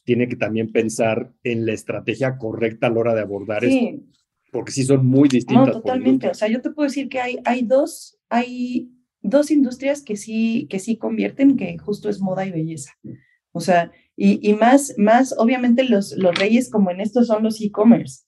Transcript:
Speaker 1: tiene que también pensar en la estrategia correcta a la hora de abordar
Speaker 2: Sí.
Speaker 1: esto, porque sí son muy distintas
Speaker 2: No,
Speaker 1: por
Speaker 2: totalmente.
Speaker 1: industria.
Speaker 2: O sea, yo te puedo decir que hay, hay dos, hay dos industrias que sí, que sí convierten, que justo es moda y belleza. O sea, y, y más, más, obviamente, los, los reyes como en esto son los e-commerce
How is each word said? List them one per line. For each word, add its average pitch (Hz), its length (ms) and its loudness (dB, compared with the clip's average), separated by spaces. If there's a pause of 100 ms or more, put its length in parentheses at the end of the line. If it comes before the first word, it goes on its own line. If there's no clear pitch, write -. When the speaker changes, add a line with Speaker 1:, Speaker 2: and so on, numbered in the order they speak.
Speaker 1:
tiene 123 240 0
que 123 80 -8
también 110 360 -4
pensar 113 600 -2 (100)
en 113 240 -4
la 110 60 -2
estrategia 113 640 -6
correcta 113 520 -4
a - 20 2
la 113 100 0
hora 117 140 0
de 110 60 0
abordar 101 440 -6
Speaker 2:
Sí. 240 300 2
Speaker 1:
esto, - 260 -20 (320)
porque 120 200 -8
sí 135 120 -2
son 135 220 4
muy 135 220 6
distintas 180 380 4
Speaker 2:
No, - 60 2
Speaker 1:
por - 100 -6
Speaker 2:
totalmente. 254 280 0
Speaker 1:
industria. 240 200 0
Speaker 2:
O 175 40 -6
sea, 214 140 -2
yo 240 120 -2
te 311 100 -6
puedo 294 180 -2
decir 269 200 -6
que 254 120 -6
hay, 247 240 -6
hay 240 180 0
dos, 269 560 -2 (100)
hay 247 640 -4 (300)
dos 294 300 2
industrias 277 520 0
que 208 140 -8
sí, 226 520 -2
que 190 100 -6
sí 220 180 -4
convierten, 220 600 0
que 175 220 -6
justo 208 300 -8
es 196 120 -6
moda 190 260 -4
y 196 40 -8
belleza. 160 420 -8 (600)
O 170 80 -8
sea, 170 320 2 (240)
y, 202 320 2
y 208 60 4
más, 247 420 4
más, 233 420 4
obviamente, 247 460 2
los, 208 320 2
los 180 200 2
reyes 226 340 2
como 196 200 2
en 180 100 -8
esto 226 240 0
son 220 180 0
los 220 180 -2
e-commerce 202 680 0